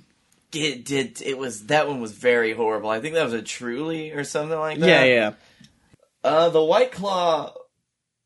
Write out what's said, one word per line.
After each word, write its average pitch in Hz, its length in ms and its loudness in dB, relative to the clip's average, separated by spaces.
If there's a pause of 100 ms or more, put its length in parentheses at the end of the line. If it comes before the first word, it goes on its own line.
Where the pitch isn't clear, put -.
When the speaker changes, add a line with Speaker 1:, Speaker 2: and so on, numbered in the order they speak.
(520)
Speaker 1:
It 143 320 -4
did. 135 380 -4
It 131 160 -6
was, 110 280 -8
that 147 200 2
one 135 140 -6
was 110 120 -8
very 117 400 2
horrible. 110 380 -2
I 110 100 0
think 156 140 -8
that 160 100 2
was 120 80 -4
a 113 100 -4
Truly 156 680 -8
or 147 140 -8
something 156 340 -4
like 156 220 -4
that. 170 80 4
Speaker 2:
Yeah, 147 160 6
yeah. 117 280 4 (920)
Speaker 1:
Uh, 160 240 4
the 160 160 4
White 226 260 4
Claw 175 640 -2 (720)